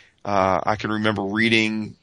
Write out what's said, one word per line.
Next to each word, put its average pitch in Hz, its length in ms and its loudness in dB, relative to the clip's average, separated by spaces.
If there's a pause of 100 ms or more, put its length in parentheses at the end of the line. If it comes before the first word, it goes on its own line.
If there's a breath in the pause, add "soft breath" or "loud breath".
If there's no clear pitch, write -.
(240 loud breath)
uh, 95 420 2
I 107 120 0
can 107 160 -6
remember 107 300 0
reading 110 800 0